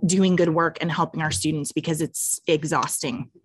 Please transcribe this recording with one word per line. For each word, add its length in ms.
doing 300
good 140
work 320
and 100
helping 300
our 100
students," 400
because 300
it's 440
exhausting, 840